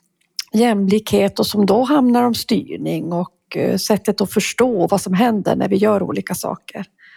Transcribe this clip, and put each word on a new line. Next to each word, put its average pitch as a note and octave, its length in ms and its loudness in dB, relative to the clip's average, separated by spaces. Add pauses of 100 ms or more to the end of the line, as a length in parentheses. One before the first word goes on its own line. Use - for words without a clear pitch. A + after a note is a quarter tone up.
(520)
jämlikhet G3+ 840 2
och G#3+ 80 0
som G#3 200 0
då G3 160 4
handlar B3 400 4
om A#3+ 120 2
styrning E3 800 -4
och, - 440 -8
eh, - 200 0
sättet G3 440 -2
att G3 120 -4
förstå A3 540 0
vad F#3+ 140 0
som F#3 140 -4
händer G3+ 420 0
när - 120 -2
vi G3 80 0
gör G3+ 260 2
olika F#3 320 -6
saker. - 500 -10 (320)